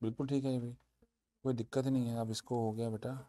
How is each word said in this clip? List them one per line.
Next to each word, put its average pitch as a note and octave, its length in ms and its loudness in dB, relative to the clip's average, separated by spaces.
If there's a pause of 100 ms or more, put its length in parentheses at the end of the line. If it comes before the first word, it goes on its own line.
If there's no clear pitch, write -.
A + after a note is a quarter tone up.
बिल्कुल A2+ 260 0
ठीक C#3 160 2
है, C3+ 80 2
ये B2+ 80 2
भी A#2+ 120 -4 (720)
कोई C3 100 2
दिक्कत A#2+ 300 0
ही C3+ 60 2
नहीं B2+ 180 4
है। A#2 100 0
अब A2+ 120 0
इसको A#2 300 -2
हो A2 120 2
गया A#2 180 -2
बेटा, A2 220 -4 (160)